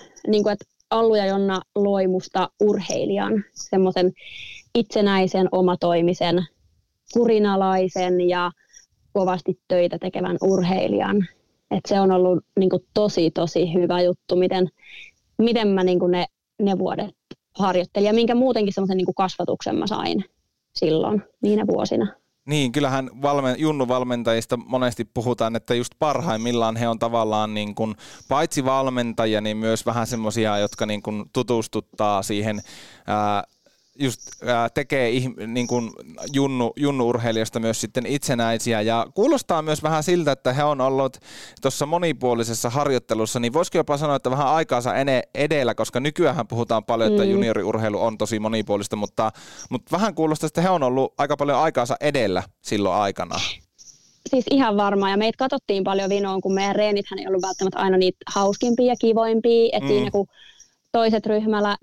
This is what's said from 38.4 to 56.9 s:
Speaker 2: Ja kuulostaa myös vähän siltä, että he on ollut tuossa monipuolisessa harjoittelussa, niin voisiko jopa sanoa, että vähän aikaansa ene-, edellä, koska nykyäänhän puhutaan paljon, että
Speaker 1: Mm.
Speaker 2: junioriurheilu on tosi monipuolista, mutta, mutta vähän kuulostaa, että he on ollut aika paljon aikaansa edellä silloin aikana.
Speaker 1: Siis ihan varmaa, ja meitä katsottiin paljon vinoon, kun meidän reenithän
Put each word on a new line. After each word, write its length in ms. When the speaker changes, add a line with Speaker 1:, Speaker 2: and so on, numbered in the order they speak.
Speaker 2:
Ja 320
kuulostaa 480
myös 220
vähän 200
siltä, 280
että 220
he 100
on 180
ollut 360
tuossa 240
monipuolisessa 840
harjoittelussa, 720
niin 140
voisiko 240
jopa 200
sanoa, 180
että 160
vähän 160
aikaansa 480
ene-, 260
edellä, 400
koska 240
nykyäänhän 480
puhutaan 360
paljon, 280
että 120
Speaker 1:
Mm. 80
Speaker 2:
junioriurheilu 720
on 160
tosi 220
monipuolista, 560
mutta, 360
mutta 280
vähän 180
kuulostaa, 320
että 140
he 80
on 140
ollut 340
aika 200
paljon 220
aikaansa 420
edellä 420
silloin 340
aikana. 400
Speaker 1:
Siis 220
ihan 260
varmaa, 320
ja 80
meitä 200
katsottiin 460
paljon 260
vinoon, 320
kun 120
meidän 220
reenithän 440